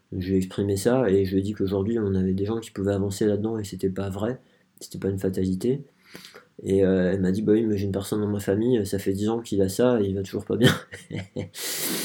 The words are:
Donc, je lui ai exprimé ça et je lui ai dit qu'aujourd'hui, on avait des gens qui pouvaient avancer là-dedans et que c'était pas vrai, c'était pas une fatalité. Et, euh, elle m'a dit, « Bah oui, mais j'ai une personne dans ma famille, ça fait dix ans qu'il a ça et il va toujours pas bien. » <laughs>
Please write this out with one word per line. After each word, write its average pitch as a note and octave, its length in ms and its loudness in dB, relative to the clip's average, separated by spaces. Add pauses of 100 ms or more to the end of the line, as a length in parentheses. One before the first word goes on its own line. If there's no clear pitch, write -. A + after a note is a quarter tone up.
(120)
Donc, G2 100 -6
je F2+ 60 -4
lui F#2+ 80 2
ai - 20 4
exprimé G2 400 0
ça A#2+ 320 2
et G2 160 4
je F#2 60 -4
lui F#2+ 80 2
ai F#2+ 40 0
dit G#2 100 -4
qu'aujourd'hui, G2+ 440 0
on G2+ 160 0
avait F#2+ 200 2
des G2 120 0
gens A2+ 140 -2
qui A2+ 100 -12
pouvaient G2+ 240 -2
avancer G2 320 0
là-dedans G#2+ 320 0
et G#2 60 -6
que G2 40 -10
c'était F#2+ 220 -4
pas F#2+ 200 -4
vrai, G#2+ 300 -4 (400)
c'était - 200 -14
pas F#2+ 100 0
une G2 100 -2
fatalité. F#2+ 640 0 (800)
Et, G2 200 4
euh, F#2 300 4
elle F#2+ 80 0
m'a F#2 100 2
dit, « G#2+ 120 0
Bah G#2 100 4
oui, A2+ 120 4
mais G#2+ 120 2
j'ai G2 80 -2
une G2 80 -2
personne G2 260 -2
dans G#2 80 0
ma G2+ 140 -2
famille, G#2+ 440 2
ça G2 140 -2
fait G2 140 -2
dix G#2 160 0
ans A#2 100 0
qu'il G2+ 220 0
a F#2+ 80 4
ça A#2+ 320 2
et G2+ 60 2
il F#2+ 80 -2
va G2 80 -2
toujours G#2 200 -6
pas - 140 -4
bien. » A#2 160 6 (360)
<laughs> G2+ 400 -8 (560)